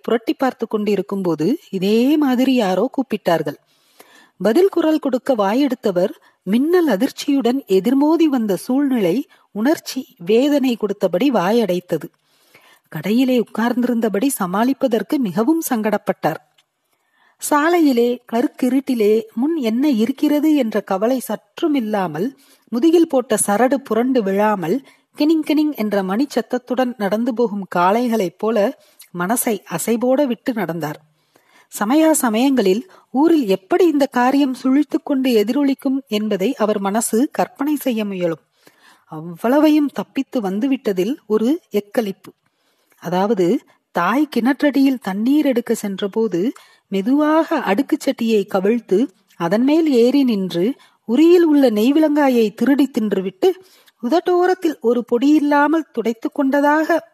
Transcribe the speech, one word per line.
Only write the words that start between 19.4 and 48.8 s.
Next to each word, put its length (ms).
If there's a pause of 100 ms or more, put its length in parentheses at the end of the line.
என்ன 340
இருக்கிறது 680
என்ற 260
கவலை 380
சற்றும் 540
இல்லாமல், 640 (320)
முதுகில் 380
போட்ட 300 (100)
சரடு 280
புரண்டு 480
விழாமல் 640 (320)
கிணிங் 300
கிணிங் 280
என்ற 280
மணி 260
சத்தத்துடன் 680
நடந்து 360
போகும் 420
காளைகளைப் 640
போல 420 (400)
மனசை 400 (100)
அசைபோட 560
விட்டு 280
நடந்தார். 480 (800)
சமயா 320
சமயங்களில் 800 (200)
ஊரில் 360
எப்படி 400
இந்த 180
காரியம் 580
சுழித்துக் 420
கொண்டு 240
எதிரொலிக்கும் 800
என்பதை 480
அவர் 240
மனசு 520
கற்பனை 440
செய்ய 300
முயலும். 360 (640)
அவ்வளவையும் 840
தப்பித்து 540
வந்துவிட்டதில் 840
ஒரு 440
எக்களிப்பு. 640 (640)
அதாவது, 600 (320)
தாய் 440
கிணற்றடியில் 680
தண்ணீர் 440
எடுக்க 280
சென்றபோது 800 (360)
மெதுவாக 720
அடுக்குச் 500
சட்டியை 380
கவிழ்த்து 600 (280)